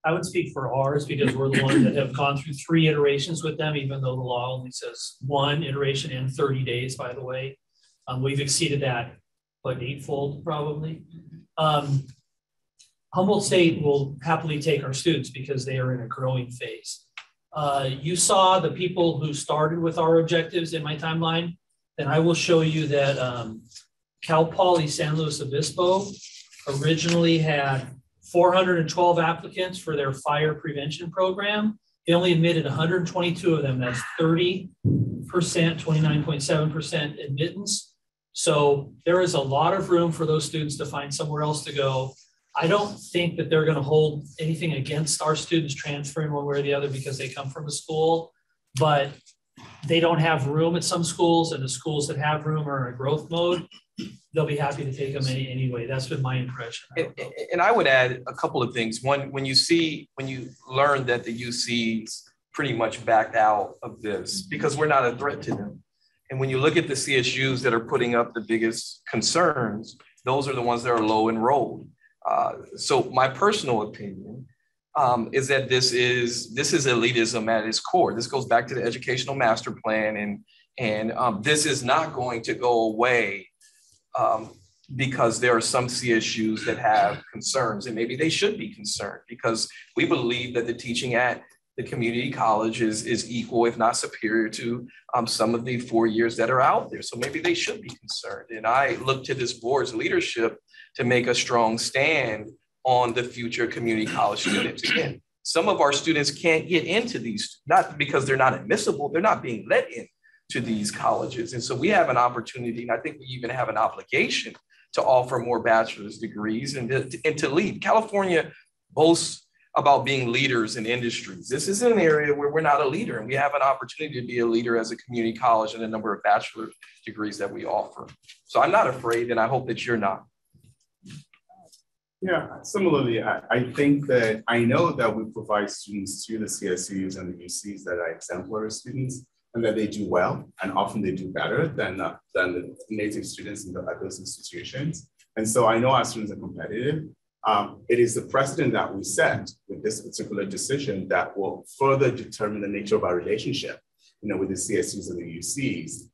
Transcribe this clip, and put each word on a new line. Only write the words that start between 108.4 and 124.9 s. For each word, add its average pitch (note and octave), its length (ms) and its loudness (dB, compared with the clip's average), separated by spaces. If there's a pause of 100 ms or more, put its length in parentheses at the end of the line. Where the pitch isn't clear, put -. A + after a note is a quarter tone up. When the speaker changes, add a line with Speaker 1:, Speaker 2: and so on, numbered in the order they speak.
Speaker 2:
admissible, D3 560 -2
they're E3+ 120 0
not F3 180 2
being A#2 300 -8
let - 220 2
in A#2 160 -12 (420)
to B2+ 100 -2
these A2 300 -2
colleges. - 640 -2
And A#2+ 100 -6
so C3 140 -4
we D3 140 0
have F3+ 180 4
an B2+ 80 2
opportunity, A#2+ 640 -2
and A#2+ 80 -8
I A2+ 60 2
think D3 240 -10
we C3 60 -18
even B2 240 -8
have B2 180 -2
an G#2+ 80 -4
obligation A#2+ 800 -2 (400)
to D3+ 80 0
offer B2+ 360 4
more A#2 240 -2
bachelor's A2+ 560 2
degrees A2 560 -4
and A#2+ 140 -4
to, A#2+ 360 -2
and D#3 140 0
to D3+ 100 0
lead. F3 340 0
California G3 680 2 (400)
boasts - 540 4 (320)
about C3+ 280 6
being B2+ 280 0
leaders B2 440 0
in A2 100 -4
industries. A2+ 640 -4
This D3+ 200 -2
is G3+ 140 0
an A#3 180 6
area D3+ 340 4
where C#3+ 160 0
we're D#3+ 120 0
not D3 180 4
a C#3+ 80 2
leader, D3+ 300 -4
and G#2+ 100 -8
we C3 60 -2
have C#3+ 200 0
an C#3 80 2
opportunity C3 580 -2
to A#2+ 60 -8
be A#2+ 120 -4
a A#2 80 2
leader A#2 320 2
as A2+ 120 -2